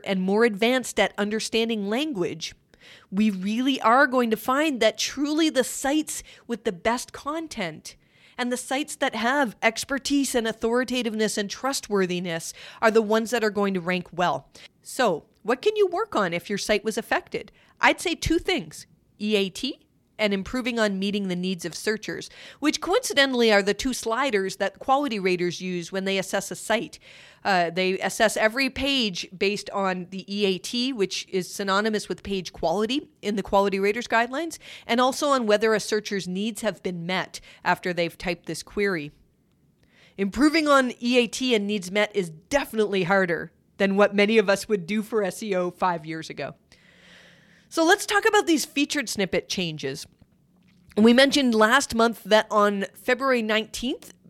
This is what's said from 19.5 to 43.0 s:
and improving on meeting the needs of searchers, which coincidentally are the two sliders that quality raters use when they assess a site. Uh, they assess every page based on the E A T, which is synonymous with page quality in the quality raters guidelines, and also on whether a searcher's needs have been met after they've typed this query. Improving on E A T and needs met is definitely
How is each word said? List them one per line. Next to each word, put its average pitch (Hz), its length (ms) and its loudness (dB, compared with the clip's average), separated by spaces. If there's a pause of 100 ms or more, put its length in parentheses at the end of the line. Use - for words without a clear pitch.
and 214 160 0
improving 233 460 -2
on 208 180 0
meeting 196 300 -2
the 180 80 -2
needs 180 300 -4
of 160 100 -8
searchers, - 540 -6 (320)
which 311 180 0
coincidentally 269 720 2
are 202 100 6
the 196 120 0
two 254 200 -4
sliders 220 640 -2
that - 240 -4
quality 269 400 0
raters 180 400 -2
use 180 320 -6
when 190 140 -4
they 196 120 0
assess 190 340 -4
a 175 40 -8
site. 214 440 -4 (440)
Uh, 180 260 2
they 185 300 0
assess 208 380 0
every 220 320 2
page 254 580 -2 (100)
based 202 340 -2
on 185 400 -2
the 190 120 -10 (100)
E 208 120 0
A 190 120 2
T, 247 360 -4
which 196 360 -2
is 180 240 -4
synonymous 202 540 0
with 180 160 -8
page 196 300 -6
quality 214 560 -2 (120)
in 208 140 -4
the 190 80 -2
quality 196 340 2
raters 208 300 0
guidelines, 254 500 -2 (300)
and 233 140 2
also 262 260 2
on 254 200 2
whether 214 260 4
a 208 80 2
searcher's 208 480 -4
needs 208 320 -6
have 208 200 -4
been 175 240 -6
met 180 360 -4 (240)
after 180 260 0
they've 170 260 -2
typed 175 280 -6
this - 180 -8
query. 180 480 -4 (1080)
Improving 285 500 2
on 269 260 6 (100)
E 247 140 2
A 240 100 4
T 254 260 -2
and 202 140 2
needs 196 240 -4
met 208 240 0
is 180 140 -2
definitely 202 760 -2